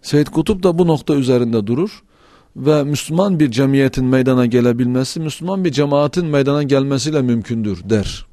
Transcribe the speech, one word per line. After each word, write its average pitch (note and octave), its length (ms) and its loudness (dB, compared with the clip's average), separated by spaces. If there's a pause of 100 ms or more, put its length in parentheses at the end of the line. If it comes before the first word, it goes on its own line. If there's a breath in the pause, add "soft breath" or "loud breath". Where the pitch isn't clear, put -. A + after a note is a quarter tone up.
Seyyid D3 240 0
Kutup F3+ 360 -2
da F3 160 2
bu F3+ 80 4
nokta D#3+ 280 0
üzerinde A#2+ 520 0
durur C#3+ 360 -4 (540 soft breath)
ve C#3+ 280 2
Müslüman D#3+ 560 0
bir C#3+ 100 2
cemiyetin C3+ 540 2
meydana B2+ 420 2
gelebilmesi, B2 720 0
Müslüman F3+ 440 -6
bir D#3+ 80 0
cemaatin D3 540 0
meydana C#3+ 360 0
gelmesiyle C#3 600 0
mümkündür A2 680 -2
der - 420 -2